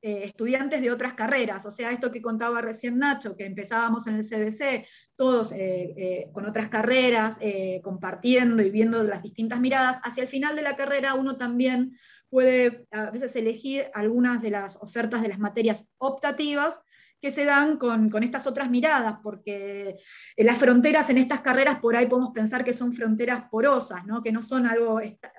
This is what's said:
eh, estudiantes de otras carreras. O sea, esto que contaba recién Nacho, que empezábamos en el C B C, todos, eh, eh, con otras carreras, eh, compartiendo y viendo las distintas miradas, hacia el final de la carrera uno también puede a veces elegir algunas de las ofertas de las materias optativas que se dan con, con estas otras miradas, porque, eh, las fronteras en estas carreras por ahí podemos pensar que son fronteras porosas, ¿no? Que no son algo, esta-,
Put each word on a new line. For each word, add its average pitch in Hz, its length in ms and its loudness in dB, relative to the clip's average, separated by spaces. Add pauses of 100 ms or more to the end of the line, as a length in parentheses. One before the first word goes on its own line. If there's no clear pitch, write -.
eh, 208 240 -6
estudiantes 262 560 -2
de 240 120 0
otras 247 220 -4
carreras. 220 520 -2
O 208 40 -12
sea, 233 200 -8
esto 247 200 -4
que 226 120 -12
contaba 233 380 -2
recién 233 380 -4
Nacho, 262 380 -2
que 196 100 -10
empezábamos 220 600 -2
en 220 100 -2
el 214 60 -2
C 220 160 -6
B 214 140 -2
C, 254 340 -4 (300)
todos, 247 340 2
eh, 185 460 -4
eh, 185 360 -6
con 202 140 -8
otras 214 220 -4
carreras, 233 720 2
eh, 190 420 -4
compartiendo 220 800 2
y 190 80 4
viendo 220 320 2
las 202 200 -2
distintas 226 380 -6
miradas, 254 440 2
hacia 233 180 -6
el 262 60 -4
final 285 260 -2
de 302 80 -4
la 285 140 -2
carrera 277 380 -2
uno 269 220 -2
también 254 600 0 (340)
puede 254 600 4
a 214 200 -6
veces 247 240 -8
elegir 254 600 -4
algunas 233 460 2
de 220 100 -4
las 196 260 -6
ofertas 226 460 -4
de 220 60 -2
las 196 100 -6
materias 214 580 0
optativas 285 840 -2 (400)
que 277 120 -4
se 285 120 -2
dan 285 340 4
con, 226 320 2
con 214 120 0
estas 262 240 -4
otras 269 240 -4
miradas, 247 540 2
porque, 202 720 -10 (400)
eh, 220 80 6
las 240 140 6
fronteras 247 520 6
en 254 80 6
estas 269 220 2
carreras 269 400 2
por 233 160 2
ahí 240 100 4
podemos 247 260 0
pensar 233 300 -2
que 247 100 -2
son 240 200 -2
fronteras 233 580 -2
porosas, 226 560 0
¿no? 226 160 -6
Que 233 80 -4
no 220 100 -2
son 240 260 -2
algo, 226 340 2
esta-, - 380 -14